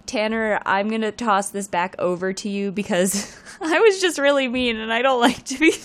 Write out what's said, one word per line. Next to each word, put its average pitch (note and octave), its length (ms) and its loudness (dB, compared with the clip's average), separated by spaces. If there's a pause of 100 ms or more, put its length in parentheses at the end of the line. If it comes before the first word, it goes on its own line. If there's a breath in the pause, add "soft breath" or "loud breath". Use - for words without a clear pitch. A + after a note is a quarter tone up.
Tanner, A3 560 0
I'm G3+ 240 0
gonna A3 240 -2
toss G3+ 380 0
this G3 180 -8
back F#3 300 -4
over F3+ 340 -2
to F#3+ 160 -8
you G3+ 240 -2
because G3+ 680 -2 (120)
<laughs> - 100 -16
I E4 180 0
was G4 220 6
just F4+ 180 0
really C#4 300 2
mean, A#3+ 280 -2
and A3 160 -4
I A#3 100 0
don't B3+ 180 4
like A#3+ 240 2
to C4+ 140 -10
be D#4+ 140 4 (120)